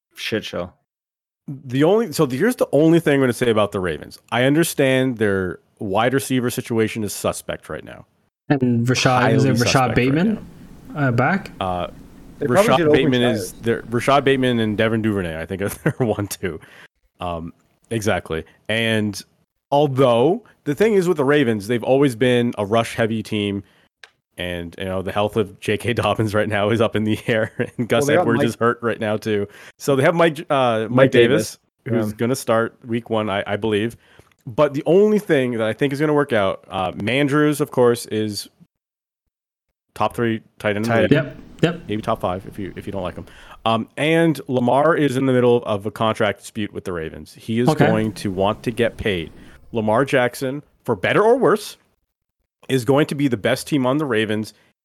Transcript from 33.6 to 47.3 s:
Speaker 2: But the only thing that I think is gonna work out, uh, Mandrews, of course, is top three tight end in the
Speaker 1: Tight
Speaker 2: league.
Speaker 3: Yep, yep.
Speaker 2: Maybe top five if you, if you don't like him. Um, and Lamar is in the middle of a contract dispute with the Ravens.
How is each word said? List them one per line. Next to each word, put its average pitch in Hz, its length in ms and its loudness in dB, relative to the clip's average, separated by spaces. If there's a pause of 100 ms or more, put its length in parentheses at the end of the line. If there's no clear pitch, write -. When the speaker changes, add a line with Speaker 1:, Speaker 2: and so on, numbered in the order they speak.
Speaker 2:
But 139 260 0
the 143 140 -4
only 202 320 4
thing 135 320 0
that 110 160 -2
I 110 40 0
think 139 220 -2
is 135 60 -4
gonna 151 160 0
work 143 180 0
out, 98 340 0
uh, 92 260 -4
Mandrews, 143 680 0
of 139 100 -4
course, 120 360 2
is 107 420 -6 (1400)
top 107 220 -4
three 113 260 -2 (180)
tight 107 160 -2
end - 20 -4
in 104 60 -2
the 117 60 -4
Speaker 1:
Tight 117 140 2
Speaker 2:
league. 107 80 4
Speaker 3:
Yep, 147 260 0 (240)
yep. 170 260 0
Speaker 2:
Maybe 107 140 -4
top 113 200 -4
five 95 260 -4
if - 100 -18
you, 95 180 -10
if 95 120 -14
you 101 40 -10
don't 98 120 -8
like 87 120 -8
him. 104 100 -14 (400)
Um, 113 220 0 (100)
and 160 500 2
Lamar 127 480 2
is 139 200 0
in 135 120 0
the 127 60 2
middle 123 320 4
of 101 200 -4
a 107 60 -6
contract 110 480 0
dispute - 340 -8
with - 120 -10
the 95 80 -6
Ravens. 78 420 -10